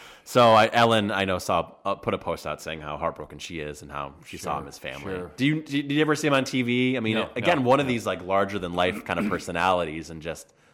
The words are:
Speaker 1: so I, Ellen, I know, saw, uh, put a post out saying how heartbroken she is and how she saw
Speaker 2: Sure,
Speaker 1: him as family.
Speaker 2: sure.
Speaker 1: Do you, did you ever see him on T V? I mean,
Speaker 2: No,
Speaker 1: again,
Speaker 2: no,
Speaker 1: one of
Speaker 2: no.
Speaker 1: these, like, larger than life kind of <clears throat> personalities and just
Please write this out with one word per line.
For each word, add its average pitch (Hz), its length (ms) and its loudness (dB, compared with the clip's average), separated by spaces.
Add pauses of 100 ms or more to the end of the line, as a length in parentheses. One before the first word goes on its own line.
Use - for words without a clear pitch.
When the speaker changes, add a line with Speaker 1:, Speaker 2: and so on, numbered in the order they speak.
(240)
Speaker 1:
so 120 300 6
I, 110 180 8
Ellen, 113 400 4
I 98 140 0
know, 92 120 0
saw, 85 360 -2 (100)
uh, 98 120 -2
put - 180 -4
a 92 40 -2
post 82 300 -8
out 76 140 -8
saying 80 180 -10
how 76 160 -10
heartbroken 76 440 -8
she 85 200 -10
is 73 220 -10
and 73 100 -18
how 71 220 -10 (120)
she - 120 -16
saw 78 160 -8
Speaker 2:
Sure, 69 80 -6
Speaker 1:
him 67 80 -14
as - 80 -18
family. 69 260 -12 (120)
Speaker 2:
sure. 90 200 -10
Speaker 1:
Do 127 100 -2
you, 156 180 0
did 143 280 -6
you 143 80 0
ever 151 160 2
see 151 120 -2
him 143 60 4
on 135 120 2
T 131 160 -2
V? 127 340 0
I 120 60 -4
mean, 110 140 0
Speaker 2:
No, 110 200 -2
Speaker 1:
again, 143 280 2
Speaker 2:
no, 120 40 2
Speaker 1:
one 135 140 6
of 135 60 -2
Speaker 2:
no. 127 40 -2
Speaker 1:
these, 110 140 -4
like, 90 180 -4
larger 98 340 0
than 87 160 -6
life 90 300 0
kind 87 160 -2
of 101 60 0
<clears throat> 104 40 -2
personalities 85 800 0
and 80 100 -12
just 80 320 -12 (200)